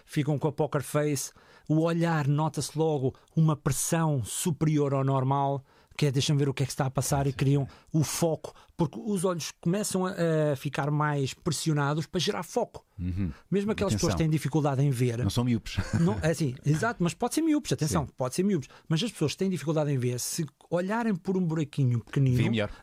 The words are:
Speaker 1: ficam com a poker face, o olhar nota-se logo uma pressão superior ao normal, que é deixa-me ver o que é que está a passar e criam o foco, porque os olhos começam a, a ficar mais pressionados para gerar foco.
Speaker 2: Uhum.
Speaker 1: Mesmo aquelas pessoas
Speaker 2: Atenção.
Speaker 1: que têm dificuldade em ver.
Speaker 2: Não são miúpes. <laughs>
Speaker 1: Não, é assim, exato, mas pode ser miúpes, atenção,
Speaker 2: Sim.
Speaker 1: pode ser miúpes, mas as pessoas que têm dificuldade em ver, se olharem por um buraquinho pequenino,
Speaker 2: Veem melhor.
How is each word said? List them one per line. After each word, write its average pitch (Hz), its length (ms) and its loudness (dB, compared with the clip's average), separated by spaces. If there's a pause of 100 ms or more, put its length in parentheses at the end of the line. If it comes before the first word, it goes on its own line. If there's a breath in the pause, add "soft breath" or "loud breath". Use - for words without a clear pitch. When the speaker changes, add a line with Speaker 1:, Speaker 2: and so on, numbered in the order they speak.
Speaker 1:
ficam 147 320 -2
com 151 120 0
a - 20 -4
poker 147 320 -2
face, 147 480 -2 (380 loud breath)
o 156 120 4
olhar 165 460 2
nota-se 147 500 0
logo 147 380 0 (220 loud breath)
uma 156 180 6
pressão 151 720 0
superior 147 680 0
ao 135 100 2
normal, 139 600 0 (320 soft breath)
que 147 120 0
é 135 40 2
deixa-me 139 280 2
ver 143 100 2
o 131 40 0
que 135 100 -2
é - 20 -2
que - 80 -4
está 139 140 -2
a - 20 -4
passar 139 380 0
e 135 40 0
criam 139 340 2 (280 loud breath)
o 160 100 4
foco, - 500 -2 (220 loud breath)
porque 170 240 -2
os 208 240 -2
olhos 175 280 -2 (100)
começam 185 460 0
a, 190 40 -4 (400)
a 139 60 0
ficar 143 340 -4
mais 147 440 0
pressionados 151 720 -2
para 185 120 -4
gerar 190 240 -2
foco. - 400 -4 (160)
Speaker 2:
Uhum. 90 320 -2 (180 loud breath)
Speaker 1:
Mesmo 202 220 0
aquelas 202 220 0
pessoas 202 200 2
Speaker 2:
Atenção. 165 40 0
Speaker 1:
que 165 60 2
têm 160 60 2
dificuldade 143 520 0
em 147 80 2
ver. 120 300 0
Speaker 2:
Não 107 100 0
são 120 160 0
miúpes. 120 320 -2 (120)
<laughs> 110 120 2
Speaker 1:
Não, 196 200 2
é 160 100 2
assim, 147 240 -2 (100)
exato, 160 360 0
mas 170 120 0
pode - 220 -4
ser 311 80 0
miúpes, 294 280 0
atenção, 151 360 0
Speaker 2:
Sim. - 100 -14
Speaker 1:
pode 127 180 -4
ser 185 80 2
miúpes, 190 240 0 (220 loud breath)
mas 160 140 2
as 226 80 -2
pessoas 147 220 0
que - 40 -16
têm 190 120 0
dificuldade 151 420 0
em 135 60 0
ver, 123 220 -2
se - 260 -4 (240)
olharem 202 460 0
por 190 220 -2
um 185 80 2
buraquinho 139 580 0
pequenino, 131 340 2
Speaker 2:
Veem 131 120 4
melhor. 107 200 0 (140 loud breath)